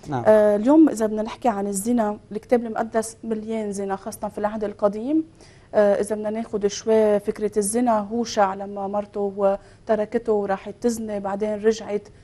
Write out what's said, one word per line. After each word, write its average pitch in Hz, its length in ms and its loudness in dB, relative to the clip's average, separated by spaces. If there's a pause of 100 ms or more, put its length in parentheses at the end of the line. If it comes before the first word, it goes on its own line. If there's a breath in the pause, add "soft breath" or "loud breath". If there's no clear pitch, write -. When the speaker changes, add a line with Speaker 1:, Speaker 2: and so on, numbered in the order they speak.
Speaker 1:
نعم. 127 180 -2
Speaker 2:
آه، 214 300 6
اليوم 285 320 8
اذا 220 180 0
بدنا 214 160 -2
نحكي 226 260 -2
عن 202 180 -2
الزنا، 208 520 0 (140)
الكتاب 233 340 0
المقدس 220 580 -4
مليان 220 480 -6
زنا، 196 240 -6
خاصة 208 320 -10
في 208 100 -10
العهد 208 260 -4
القديم. 214 600 0 (500 loud breath)
آه، 202 260 4
اذا 208 160 -2
بدنا 214 140 -6
ناخد 220 360 -4
شوي 214 540 2
فكرة 214 380 -4
الزنا، 220 400 0
هوشع 208 560 0
لما 202 320 -8
مرته 202 720 -2 (280 loud breath)
تركته 220 460 -2
وراحت 202 480 -4
تزني، 220 400 -4
بعدين 202 340 -4
رجعت، 208 540 -2 (160 soft breath)